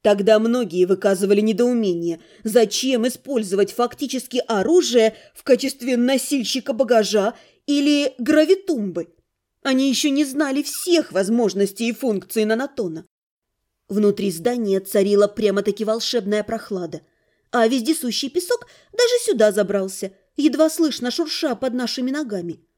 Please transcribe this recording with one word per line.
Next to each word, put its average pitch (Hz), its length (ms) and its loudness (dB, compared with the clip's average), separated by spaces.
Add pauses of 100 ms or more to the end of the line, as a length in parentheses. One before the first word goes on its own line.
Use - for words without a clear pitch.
Тогда 208 400 4
многие 220 440 0
выказывали 196 560 2
недоумение, 214 800 0 (220)
зачем 226 640 2
использовать 208 680 -4
фактически 247 760 -6
оружие 226 640 2 (200)
в - 100 -20
качестве 262 520 0
носильщика 262 760 -2
багажа 214 640 2 (320)
или 285 520 2
гравитумбы. 285 960 0 (480)
Они 269 260 0
еще 269 200 0
не 285 160 2
знали 277 380 -2
всех - 500 -2
возможностей 202 760 0
и 240 40 -2
функций 220 520 -4
нанотона. 214 600 -4 (840)
Внутри 202 440 0
здания 196 480 -2
царила 202 480 2
прямо-таки 202 560 0
волшебная 214 580 -2
прохлада, 185 600 -8 (500)
а 233 160 4
вездесущий 254 640 -2
песок 359 360 -4 (260)
даже 480 280 2
сюда 220 320 2
забрался, 190 600 -2 (240)
едва 302 320 4
слышно 254 440 -2
шурша 311 420 -4
под 247 200 -6
нашими 254 360 -4
ногами. 208 500 -6 (180)